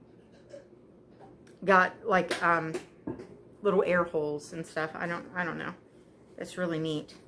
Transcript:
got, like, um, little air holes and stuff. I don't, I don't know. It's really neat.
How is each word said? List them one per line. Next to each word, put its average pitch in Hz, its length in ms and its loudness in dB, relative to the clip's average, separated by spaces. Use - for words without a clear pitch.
got, 185 300 6
like, 185 380 2
um, 165 300 2
little 196 220 4
air 175 200 4
holes 151 480 -4
and 165 140 -8
stuff. 160 280 -4
I - 120 -6
don't, 170 280 -6
I 180 100 -2
don't 156 140 -4
know. 170 160 -8
It's - 200 -10
really 170 220 -2
neat. 156 360 -4